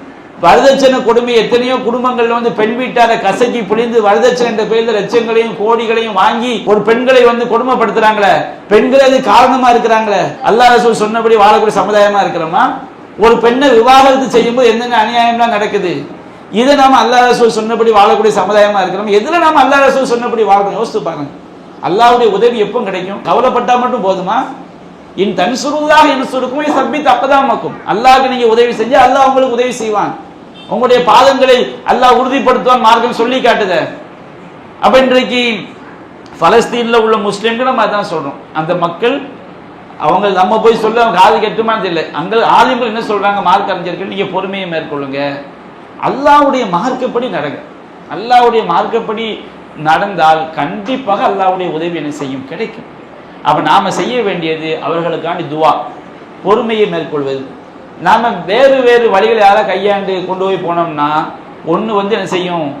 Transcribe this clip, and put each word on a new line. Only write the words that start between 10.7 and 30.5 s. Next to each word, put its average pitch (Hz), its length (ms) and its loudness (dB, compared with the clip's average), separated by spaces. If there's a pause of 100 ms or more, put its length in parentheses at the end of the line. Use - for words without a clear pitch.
ரசூல் 226 140 4
சொன்னபடி 220 440 0
வாழக்கூடிய 208 400 4
சமுதாயமா 202 480 2
இருக்கிறோமா? 175 500 -2 (460)
ஒரு 226 180 4
பெண்ணை 254 320 2
விவாகரத்து 262 600 4
செய்யும்போது 240 380 2
என்னென்ன 233 360 0
அநியாயம்லாம் 233 460 0
நடக்குது? 185 560 -4 (460)
இதை 262 240 2
நாம 262 280 4
அல்லாஹ் 247 200 2
ரசூல் 240 240 2
சொன்னபடி 220 440 0
வாழக்கூடிய 208 480 4
சமுதாயமா 208 420 2
இருக்கிறோம். 185 260 -4
எதுல 226 320 0
நாம 311 240 2
அல்லாஹ் 277 260 2
ரசூல் 269 140 0
சொன்னபடி 233 400 -2
வாழ்றோம்? 196 280 2
யோசித்து 214 300 -6
பாருங்க. 160 240 -8 (640)
அல்லாஹ்வுடைய 240 360 4
உதவி 220 320 2
எப்போ 220 220 -2
கிடைக்கும்? 190 440 -8
கவலைப்பட்டா 240 560 0
மட்டும் 247 260 -2
போதுமா? 185 280 -2 (840)
"இன் 190 200 -2
தன்சுருல்லாஹ் 294 680 0
யன்சுருக்கும் 262 540 -2
வ 302 60 -4
யஸப்பித் 277 440 -2
அக்தாமக்கும்." 254 640 0 (120)
அல்லாஹ்க்கு 262 400 4
நீங்க 247 180 -2
உதவி 233 280 2
செஞ்சா 233 240 0
அல்லாஹ் 262 280 4
உங்களுக்கு 262 260 2
உதவி 247 200 -2
செய்வான். 202 440 -4 (540)